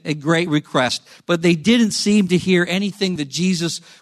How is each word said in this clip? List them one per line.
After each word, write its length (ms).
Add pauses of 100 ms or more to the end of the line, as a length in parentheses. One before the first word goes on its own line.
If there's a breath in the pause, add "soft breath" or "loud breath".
a 100
great 340
request. 540 (240 loud breath)
But 160
they 100
didn't 380
seem 380
to 100
hear 280
anything 500
that 120
Jesus 500 (220 loud breath)